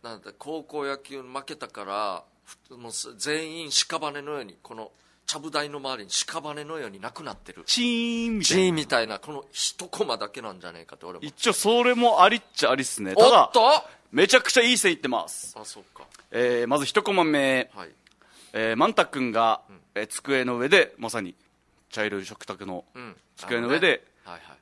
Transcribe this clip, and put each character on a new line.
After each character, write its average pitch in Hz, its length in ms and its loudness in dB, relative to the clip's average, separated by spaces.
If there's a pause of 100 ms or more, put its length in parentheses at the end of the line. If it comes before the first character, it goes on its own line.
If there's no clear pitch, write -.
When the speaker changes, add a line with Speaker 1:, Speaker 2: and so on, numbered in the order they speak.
Speaker 1:
な 113 180 -14
ん 92 40 -20
だ、 107 160 -18
高 156 240 -10
校 147 220 -8
野 139 140 -4
球 135 260 -16
負 131 200 -12
け 156 120 -14
た 131 100 -12
か 104 180 -14
ら、 98 380 -4 (460)
ふ-、 127 100 -20
も 117 120 -14
う - 20 -12
す-、 120 240 -10
全 156 460 -6
員 147 80 -12
屍 147 520 -4
の 143 80 -10
よ 143 120 -6
う - 20 -10
に、 98 180 -18
こ 117 140 -18
の、 110 160 -14 (340)
ち - 80 -4
ゃ 151 60 -10
ぶ 156 100 -10
台 147 180 -4
の 143 100 -12
周 135 200 -8
り 104 60 -12
に 92 60 -16
屍 147 540 -6
の 156 140 -10
よ 131 80 -8
う 104 40 -10
に 95 100 -18
な 120 100 -10
く - 140 -16
な 123 80 -10
っ - 40 -14
て - 160 -20
る。 87 140 -20
Speaker 2:
チ - 160 0
ー 233 480 -2
ン 220 80 -2
み 175 60 -4
た - 100 4
い - 40 4
な。 185 40 6
Speaker 1:
チ 185 60 4
ー 175 40 2
ン 165 40 0
み 147 100 -4
た 117 160 2
い 110 60 -2
な、 104 100 -8
こ 147 140 -14
の 139 180 -12
一 - 380 -6
コ - 160 -4
マ 120 140 -4
だ 104 100 -8
け - 120 -14
な 110 120 -12
ん 92 80 -18
じ 90 80 -16
ゃ - 20 -12
ね 85 120 -18
え - 20 -20
か - 100 -20
っ - 60 -20
て、 - 60 -18
俺 90 120 -14
も。 - 60 -14
Speaker 2:
一 - 240 -2
応、 208 40 2
そ 233 300 2
れ 247 140 4
も 233 260 6
あ 190 60 10
り 226 80 4
っ 214 60 -6 (120)
ち - 100 0
ゃ 117 60 4
あ 131 60 2
り 135 60 -2
っ - 20 -2
す - 180 -6
ね。 95 140 -4
Speaker 1:
お 208 40 6
っ 226 40 12 (260)
と？ 233 100 6
Speaker 2:
た - 0 -
だ、 262 260 6 (260)
め 180 160 4
ち 254 80 6
ゃ 247 40 10
く - 120 -4
ち - 60 6
ゃ 240 40 6
い 240 120 4
い - 40 0
線 185 140 2
い - 20 0
っ - 40 -8
て 139 100 -6
ま 107 180 -2
す。 - 340 -12
Speaker 1:
あ、 107 40 -14
そ 104 160 -16
っ - 20 -20 (100)
か。 - 120 -20 (260)
Speaker 2:
え 120 340 2
ー、 117 40 -4
ま 143 100 2
ず 139 60 0
一 208 180 0
コ 208 100 -2
マ 180 120 4
目。 135 500 2
Speaker 1:
は 92 120 -16
い。 73 40 -20 (600)
Speaker 2:
え 113 220 -2
ー、 - 20 -2
マ 156 120 4
ン 226 60 -2
タ 185 120 2
君 127 260 -4
が、 113 360 2
Speaker 1:
う 101 40 -20
ん。 90 80 -20 (140)
Speaker 2:
え 104 100 -4
ー、 - 20 -8
机 131 400 -2
の 123 100 -2
上 127 140 0
で、 180 260 6
ま 113 140 -8
さ 113 100 -4
に、 92 140 -8 (560)
茶 107 160 -2
色 101 120 -2
い 95 60 -8
食 - 220 -18
卓 98 180 -10
の 92 300 -10
Speaker 1:
う 123 40 -18
ん。 120 160 -18 (220)
Speaker 2:
机 120 240 -4
の 120 80 -4
上 147 100 0
で、 175 280 0 (180)
Speaker 1:
あ 92 60 -18
の 87 60 -14
ね。 82 40 -20
は - 60 -20
い - 20 -20
は 71 60 -20
い。 - 80 -20